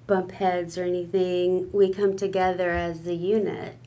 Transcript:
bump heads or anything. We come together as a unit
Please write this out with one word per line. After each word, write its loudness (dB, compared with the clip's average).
bump 2
heads 0
or -2
anything. 0
We 4
come 0
together 0
as -4
a -2
unit -2